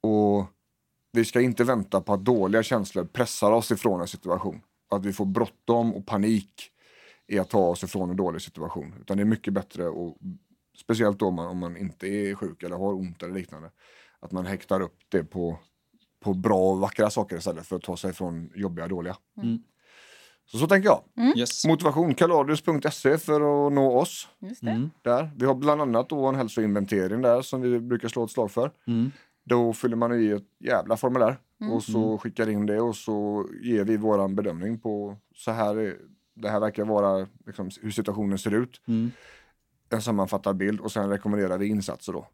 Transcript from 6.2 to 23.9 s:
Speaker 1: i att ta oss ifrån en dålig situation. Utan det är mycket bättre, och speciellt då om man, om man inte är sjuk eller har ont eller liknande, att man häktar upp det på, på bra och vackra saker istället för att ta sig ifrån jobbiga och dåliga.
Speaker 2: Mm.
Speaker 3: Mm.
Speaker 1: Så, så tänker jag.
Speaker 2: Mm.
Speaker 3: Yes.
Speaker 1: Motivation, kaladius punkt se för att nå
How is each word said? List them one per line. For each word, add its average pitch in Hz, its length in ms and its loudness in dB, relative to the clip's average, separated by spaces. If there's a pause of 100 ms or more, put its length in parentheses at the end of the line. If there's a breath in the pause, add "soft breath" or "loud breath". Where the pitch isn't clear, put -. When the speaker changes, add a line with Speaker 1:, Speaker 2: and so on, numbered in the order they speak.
Speaker 1:
i 104 120 0
att 92 100 -2
ta 110 100 2
oss 87 240 0
ifrån 92 260 -4
en 90 60 -4
dålig 90 260 -2
situation. 80 600 -12
Utan 98 160 -4
det 101 60 2
är - 20 2
mycket 107 280 0
bättre, 90 340 -4
och 80 300 -8 (600)
speciellt 107 420 2
då 104 80 2
om 90 80 0
man, 85 120 -6
om 92 100 -8
man 87 200 -8
inte 92 300 -8
är 101 280 -2
sjuk 85 280 -10
eller 87 120 -8
har 98 180 -2
ont 90 300 -8
eller 90 100 -10
liknande, 82 380 -10 (480 soft breath)
att 87 120 -16
man 92 140 -4
häktar 95 360 -2
upp 85 160 -8 (120)
det 87 140 2
på, 85 340 -6 (600)
på 101 140 -2
bra 92 380 4
och 95 80 0
vackra 98 300 2
saker - 280 -4
istället 82 300 -8
för 95 80 -6
att 87 80 -4
ta 87 140 -8
sig 95 120 -6
ifrån 85 460 -8
jobbiga 87 300 -6
och 90 40 -8
dåliga. 90 280 -6 (200)
Speaker 2:
Mm. 117 120 -4
Speaker 3:
Mm. 117 140 -4 (840 soft breath)
Speaker 1:
Så, - 120 -10
så 147 100 2
tänker 196 220 4
jag. - 140 6 (140)
Speaker 2:
Mm. 247 200 4
Speaker 3:
Yes. - 280 -2
Speaker 1:
Motivation, 156 500 2
kaladius 156 460 4
punkt 147 320 0
se 139 240 4
för 147 500 2
att 143 60 2
nå 135 260 6